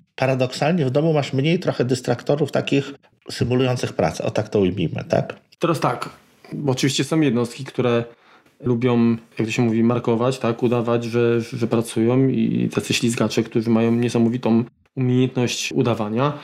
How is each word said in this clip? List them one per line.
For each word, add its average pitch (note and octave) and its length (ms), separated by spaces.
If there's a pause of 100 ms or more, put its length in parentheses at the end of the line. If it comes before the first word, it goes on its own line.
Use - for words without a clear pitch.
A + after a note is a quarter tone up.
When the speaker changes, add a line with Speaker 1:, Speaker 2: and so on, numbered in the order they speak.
(160)
Speaker 1:
paradoksalnie C3 680
w B2+ 60
domu D#3 220
masz D3 200
mniej C#3 260
trochę - 260
dystraktorów C3 680
takich C#3 420 (380)
symulujących B2 640
pracę, E2 300
o A2 80
tak G#2+ 180
to G#2+ 100
ujmijmy, F#2 500
tak? - 260 (240)
Speaker 2:
Teraz D#3+ 200
tak, B2 300 (440)
bo D3+ 180
oczywiście C3+ 320
są D#3+ 180
jednostki, A#2+ 440
które A#2+ 380 (640)
lubią, A#2+ 440 (300)
jak A2 80
to A2+ 40
się A#2 100
mówi, A2+ 220
markować, A#2+ 560
tak, A#2 240
udawać, A#2 400
że, A#2 380
że A#2 260
pracują A#2 600
i A#2 460
tacy - 200
ślizgacze, A#2 500
którzy A#2 260
mają A2+ 220
niesamowitą A#2 720 (320)
umiejętność B2+ 760
udawania A#2 640 (100)